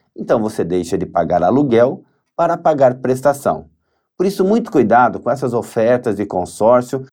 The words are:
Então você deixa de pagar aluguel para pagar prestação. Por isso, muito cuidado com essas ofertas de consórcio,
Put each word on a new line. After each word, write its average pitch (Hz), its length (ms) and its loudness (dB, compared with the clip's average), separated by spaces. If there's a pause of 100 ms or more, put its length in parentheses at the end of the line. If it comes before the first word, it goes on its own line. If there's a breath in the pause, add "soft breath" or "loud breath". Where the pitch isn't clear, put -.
(160)
Então - 240 -2
você 107 220 -4
deixa 87 340 -2
de 87 80 -4
pagar 87 380 0
aluguel 123 600 2 (320)
para 170 200 0
pagar 143 440 2
prestação. 127 680 -2 (480)
Por 185 100 0
isso, 196 180 0
muito 226 260 0
cuidado 120 480 2
com - 100 -8
essas 127 260 -4
ofertas 117 600 0
de 104 100 -4
consórcio, 123 880 0